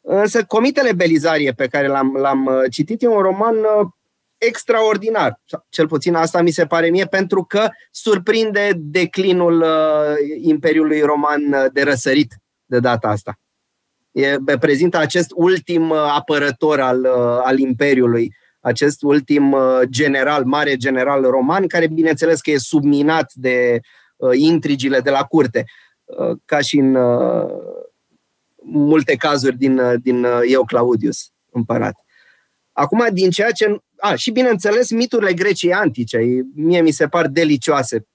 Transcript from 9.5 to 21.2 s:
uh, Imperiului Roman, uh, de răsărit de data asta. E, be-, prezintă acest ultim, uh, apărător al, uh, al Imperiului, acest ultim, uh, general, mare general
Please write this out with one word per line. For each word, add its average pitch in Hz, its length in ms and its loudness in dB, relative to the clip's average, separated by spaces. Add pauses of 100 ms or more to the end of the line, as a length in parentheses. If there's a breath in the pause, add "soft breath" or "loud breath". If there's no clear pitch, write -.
uh, 156 540 0 (260)
Imperiului 156 600 0
Roman, 147 520 0
uh, 135 200 0
de 135 100 -2
răsărit 139 520 0 (300)
de 127 160 -2
data 120 280 -2
asta. 104 260 -6 (800)
E, 139 280 0
be-, 139 180 0
prezintă 156 400 0
acest 170 360 -2
ultim, 170 560 0
uh, 156 60 0 (200)
apărător 147 640 -2
al, 127 240 0
uh, 123 380 0
al 135 160 0
Imperiului, 127 760 0 (260 soft breath)
acest 139 420 -2
ultim, 143 500 2
uh, 131 360 2
general, 139 560 0
mare 143 320 0
general 131 460 -2